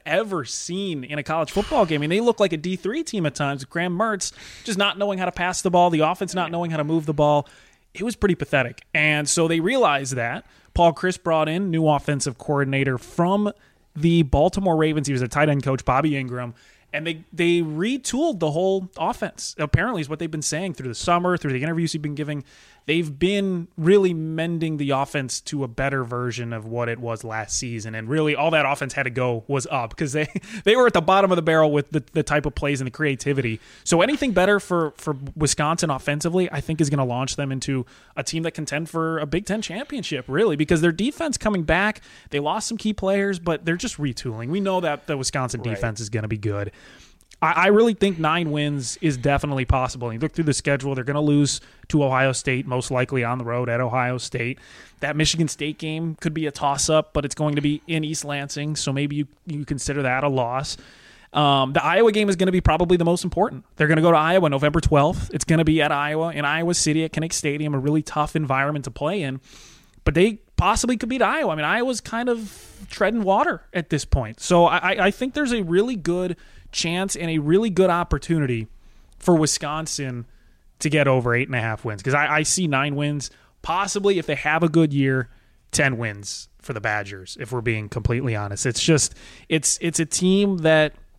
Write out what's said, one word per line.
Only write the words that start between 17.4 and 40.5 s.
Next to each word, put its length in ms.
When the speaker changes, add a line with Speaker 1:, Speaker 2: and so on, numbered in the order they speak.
Speaker 1:
retooled 760
the 120
whole 460
offense, 600
apparently 440
is 80
what 100
they've 100
been 140
saying 320
through 140
the 60
summer, 420
through 160
the 100
interviews 280
he's 100
been 140
giving. 280
They've 320
been 600
really 360
mending 640
the 140
offense 520
to 220
a 60
better 340
version 480
of 160
what 220
it 100
was 240
last 340
season. 380
And 140
really 260
all 160
that 140
offense 260
had 120
to 60
go 380
was 240
up 240
'cause 160
they, 160
<laughs> 180
they 100
were 120
at 60
the 80
bottom 300
of 60
the 40
barrel 300
with 200
the, 200
the 120
type 220
of 100
plays 260
and 40
the 60
creativity. 680
So 160
anything 320
better 260
for, 380
for 180
Wisconsin 540
offensively, 600
I 80
think 220
is 80
gonna 160
launch 320
them 160
into 320
a 60
team 200
that 80
contend 380
for 280
a 80
Big 200
Ten 160
championship, 680
really, 300